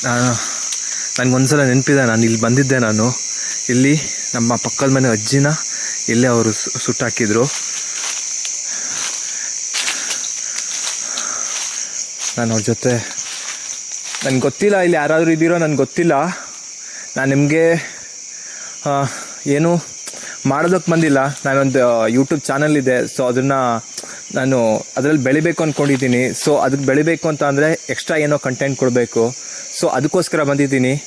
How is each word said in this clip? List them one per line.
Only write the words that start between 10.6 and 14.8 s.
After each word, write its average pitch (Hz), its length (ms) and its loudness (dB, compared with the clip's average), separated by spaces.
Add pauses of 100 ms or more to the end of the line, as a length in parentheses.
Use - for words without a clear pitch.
ನಾನು 117 140 -2
ಅವ್ರ 110 120 -2
ಜೊತೆ, 120 300 0 (1300)
ನನ್ಗೆ 131 140 2
ಗೊತ್ತಿಲ್ಲ 196 380 2
ಇಲ್ಲಿ 175 200 4